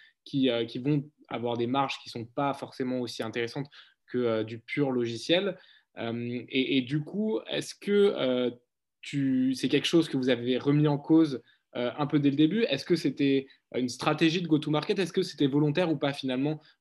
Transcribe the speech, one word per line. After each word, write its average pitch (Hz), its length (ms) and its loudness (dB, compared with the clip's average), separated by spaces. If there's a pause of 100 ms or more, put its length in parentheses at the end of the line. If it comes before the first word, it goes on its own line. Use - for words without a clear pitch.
(240)
qui, 131 260 0
euh, 117 160 0
qui 123 140 -10
vont 143 240 0 (240)
avoir 120 280 -4
des 117 120 -2
marges 135 340 -2
qui - 80 -18
sont 117 160 -10
pas 139 300 -4
forcément 127 440 -6
aussi 123 220 -8
intéressantes 117 480 -6 (380)
que, - 100 -6
euh, 113 260 0
du 113 140 -8
pur 143 320 -2
logiciel. 127 680 0 (440)
Euh, 120 500 -6
et, 135 280 0
et 131 40 4
du 143 220 -4
coup, 214 440 -4
est-ce 151 280 -6
que, - 160 -6 (260)
euh, 127 320 0 (520)
tu, 131 520 0
c'est 127 160 -2
quelque 139 160 2
chose 165 240 4
que - 80 -2
vous 127 120 2
avez 123 280 2
remis 147 300 4
en 147 100 2
cause, 156 460 4 (320)
euh, 123 220 0
un 147 80 0
peu 151 140 2
dès 143 100 4
le 139 60 2
début ? 160 280 4
Est-ce 139 220 -2
que 175 100 4
c'était 139 520 0 (280)
une 123 140 0
stratégie 160 540 0
de 170 40 -6
go-to-market ? 151 520 0
Est-ce 175 120 -2
que 190 120 0
c'était 151 240 0
volontaire 151 440 2
ou 151 60 0
pas 143 160 -2
finalement, 135 480 -2 (200)